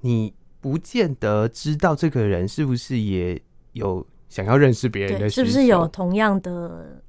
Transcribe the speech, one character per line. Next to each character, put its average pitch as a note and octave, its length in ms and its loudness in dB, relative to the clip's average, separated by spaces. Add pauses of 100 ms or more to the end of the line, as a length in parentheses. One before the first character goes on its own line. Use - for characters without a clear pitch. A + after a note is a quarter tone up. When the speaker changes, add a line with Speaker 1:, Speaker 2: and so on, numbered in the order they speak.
Speaker 1:
你 A2+ 320 0 (260)
不 C#3 160 -4
见 F3 440 0
得 G#2+ 300 2
知 D3+ 260 -4
道 D#3 200 2
这 D#3+ 140 0
个 A#2+ 160 0
人 F#2+ 220 0
是 D3+ 180 -4
不 B2+ 100 0
是 B2 220 -4
也 F#2 420 -2 (340)
有 F#2+ 300 -4 (240)
想 - 160 -8
要 A2+ 140 4
认 C3+ 160 6
识 B2 160 -2
别 G2 160 -2
人 G2 140 -2
的 G#2+ 100 0
需 A2+ 60 -4
求。 C4 80 2
Speaker 2:
对， - 20 2
是 - 0 -
不 A#3 60 2
是 C4 160 4
有 F3 220 4
同 F3+ 260 -4
样 G3+ 260 0
的， E3+ 680 -12